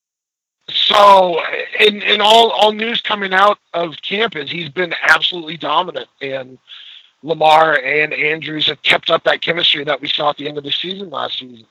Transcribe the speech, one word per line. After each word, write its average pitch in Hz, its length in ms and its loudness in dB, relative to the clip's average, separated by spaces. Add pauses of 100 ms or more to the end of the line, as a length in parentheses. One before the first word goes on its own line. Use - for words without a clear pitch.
(720)
so, - 720 6 (360)
in, 208 220 2
in 208 220 -2
all, 220 300 6
all 214 200 2
news 220 300 -6
coming 202 320 -4
out 202 240 2 (160)
of 170 260 -6
camp 202 340 -4
is 143 160 -10
he's 160 200 -10
been 170 320 -4
absolutely 160 560 -2
dominant, 147 500 -4 (140)
and 131 340 -10 (640)
Lamar 156 640 4
and 151 300 -2
Andrews 151 520 -4
have 151 160 -6
kept - 280 0
up 165 140 2
that 147 180 0
chemistry 160 420 -2
that 147 160 -4
we 147 80 -10
saw 151 220 -2
at 143 80 -4
the 143 100 -8
end 147 80 -12
of 143 80 -8
the 139 80 -12
season 190 380 -10
last 123 280 -8
season. 120 320 -16